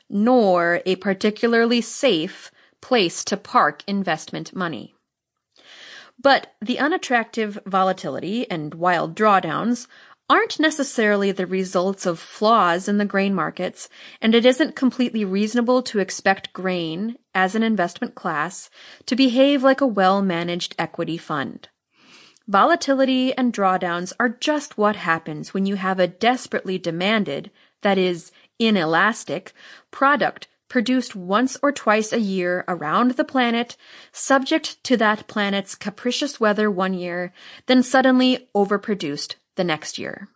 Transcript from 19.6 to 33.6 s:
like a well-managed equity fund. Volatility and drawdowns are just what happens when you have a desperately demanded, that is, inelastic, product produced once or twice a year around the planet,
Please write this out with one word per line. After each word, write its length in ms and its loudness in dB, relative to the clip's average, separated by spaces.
like 180 4
a 40 2
well-managed 920 0
equity 380 -4
fund. 500 -8
Volatility 840 2
and 180 0
drawdowns 640 -2
are 120 2
just 480 -4
what 180 2
happens 580 -4
when 120 0
you 100 -2
have 240 -2
a 80 4
desperately 720 -2
demanded, 760 -2
that 160 2
is, 340 -2
inelastic, 960 0
product 560 0
produced 460 0
once 460 -2
or 100 2
twice 420 0
a 60 0
year 480 -2
around 440 0
the 140 -2
planet, 500 -2